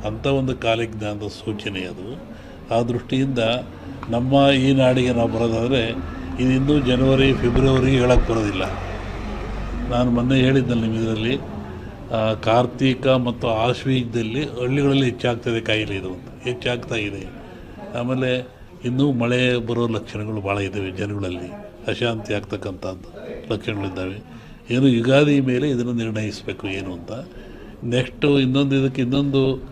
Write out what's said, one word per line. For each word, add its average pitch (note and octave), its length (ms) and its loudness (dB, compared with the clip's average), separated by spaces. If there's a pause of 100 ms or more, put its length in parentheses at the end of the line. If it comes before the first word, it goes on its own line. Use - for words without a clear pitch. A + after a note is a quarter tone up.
ಅಂಥ A2+ 200 -4
ಒಂದು C3 300 0
ಕಾಲಜ್ಞಾನದ G#2+ 720 -2
ಸೂಚನೆ G2+ 520 -8
ಅದು. F#2 580 -12 (360)
ಆ A#2 80 4
ದೃಷ್ಟಿಯಿಂದ B2+ 560 0 (720)
ನಮ್ಮ C3+ 440 6
ಈ C3+ 180 4
ನಾಡಿಗೆ B2+ 400 4
ನಾವು A#2 160 2
ಬರೋದಾದ್ರೆ A2+ 600 0 (520)
ಇದು B2+ 100 4
ಇನ್ನೂ C#3 300 4
ಜನವರಿ, C3 540 6
ಫೆಬ್ರವರಿ B2+ 560 4
ಹೇಳಕ್ಕೆ B2 420 6
ಬರೋದಿಲ್ಲ. G2+ 300 0 (1300)
ನಾನು B2 200 2
ಮೊನ್ನೆ A#2+ 260 2
ಹೇಳಿದ್ನಲ್ಲ B2+ 460 4
ನಿಮ್ಮ A2 140 0
ಇದರಲ್ಲಿ, A2+ 420 0 (720)
ಆ, A2 220 0
ಕಾರ್ತೀಕ B2 720 2
ಮತ್ತು B2 420 2
ಆಶ್ವೀಜದಲ್ಲಿ A#2 960 0
ಹಳ್ಳಿಗಳಲ್ಲಿ C3+ 600 0
ಹೆಚ್ಚಾಗ್ತದೆ A#2+ 560 -2
ಕಾಯಿಲೆ G#2+ 360 -2
ಇದು F#2+ 120 -6
ಅಂತ, - 340 -14
ಹೆಚ್ಚಾಗ್ತಾ B2 520 -4
ಇದೆ. G2+ 300 -6 (720)
ಆಮೇಲೆ B2+ 480 -2 (380)
ಇನ್ನೂ C3+ 280 2
ಮಳೆ B2 440 2
ಬರೋ A#2 320 0
ಲಕ್ಷಣಗಳು G#2+ 520 -4
ಭಾಳ G2 180 -2
ಇದ್ದಾವೆ, G2 320 -4
ಜನಗಳಲ್ಲಿ F#2+ 800 -6 (220)
ಅಶಾಂತಿ A2+ 440 -2
ಆಗ್ತಕ್ಕಂಥದ್ದು G2 720 -8 (460)
ಲಕ್ಷಣಗಳಿದ್ದಾವೆ. G2 680 -6 (480)
ಏನು C3 180 4
ಯುಗಾದಿ C3+ 520 6
ಮೇಲೆ C3 300 0
ಇದನ್ನು A#2+ 220 -2
ನಿರ್ಣಯಿಸಬೇಕು G#2+ 760 -4
ಏನು F#2+ 240 -6
ಅಂತ. E2+ 180 -12 (760)
ನೆಕ್ಸ್ಟು C3 560 2
ಇನ್ನೊಂದು C3+ 360 2
ಇದಕ್ಕೆ C3+ 260 2
ಇನ್ನೊಂದು C3+ 680 2